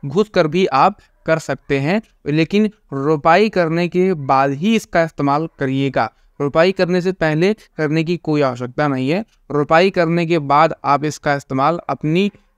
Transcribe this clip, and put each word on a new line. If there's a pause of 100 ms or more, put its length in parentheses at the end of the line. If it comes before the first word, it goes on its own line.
घुसकर
भी
आप (280)
कर
सकते
हैं, (260)
लेकिन (240)
रोपाई
करने
के
बाद
ही
इसका
इस्तेमाल (100)
करिएगा। (300)
रोपाई
करने
से
पहले (240)
करने
की
कोई
आवश्यकता
नहीं
है। (260)
रोपाई
करने
के
बाद (100)
आप
इसका
इस्तेमाल (100)
अपनी (280)